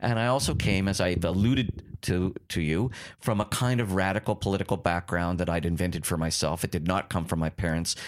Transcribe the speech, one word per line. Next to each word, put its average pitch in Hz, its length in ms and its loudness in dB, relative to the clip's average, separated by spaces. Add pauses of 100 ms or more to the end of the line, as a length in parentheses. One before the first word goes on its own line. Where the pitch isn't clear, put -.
And 117 180 2
I 117 80 2
also 131 280 0
came, 95 340 2
as 95 100 0
I've 87 240 2
alluded 101 600 2 (180)
to, 92 320 0 (160)
to 87 120 -2
you, 85 300 2 (280)
from 104 200 0
a - 60 0
kind 123 340 0
of 98 140 0
radical 95 420 2
political 98 420 0
background 87 640 0
that 85 100 0
I'd 85 160 0
invented 85 400 -2
for 85 120 0
myself. 80 480 0
It - 60 -6
did 82 160 -2
not 92 220 0
come 85 160 -2
from 82 140 -2
my 80 100 0
parents. 82 460 -2 (120)